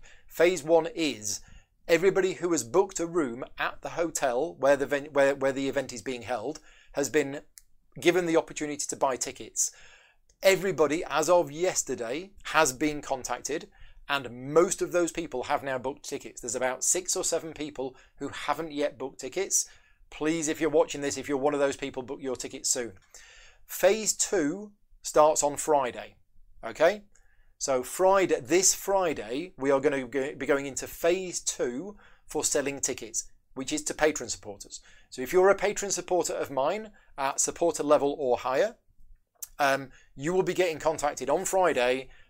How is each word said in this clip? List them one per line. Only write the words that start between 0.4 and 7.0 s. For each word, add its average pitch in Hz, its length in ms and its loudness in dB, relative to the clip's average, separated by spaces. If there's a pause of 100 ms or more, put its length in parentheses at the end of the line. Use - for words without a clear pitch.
one 160 300 4
is 113 480 -4 (460)
everybody 185 460 4
who 175 180 -2
has 147 120 0
booked 123 360 0
a 170 80 -2
room 143 360 -2 (140)
at 160 240 -4
the 139 80 -8
hotel 147 680 -2
where 139 180 6
the 139 80 0
ven-, 143 260 -4
where, 139 220 6
where 135 200 0
the 135 140 -2
event 131 240 -2
is 117 120 -12
being 123 180 -6
held 120 380 -6 (320)
has 143 180 -2